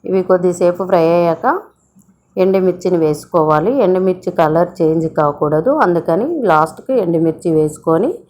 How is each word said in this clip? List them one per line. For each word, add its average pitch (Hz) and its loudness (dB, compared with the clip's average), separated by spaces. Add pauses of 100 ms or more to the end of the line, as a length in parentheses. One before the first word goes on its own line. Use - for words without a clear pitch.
ఇవి 190 0
కొద్దిసేపు 175 0
ఫ్రై 170 2 (100)
అయ్యాక 170 0 (960)
ఎండుమిర్చిని 185 0
వేసుకోవాలి. 156 0 (140)
ఎండుమిర్చి 185 0
కలర్ 170 2
చేంజ్ 160 0 (100)
కాకూడదు, 151 0 (120)
అందుకని 175 0 (240)
లాస్ట్కి 156 0 (100)
ఎండుమిర్చి 165 -2
వేసుకొని 160 0 (180)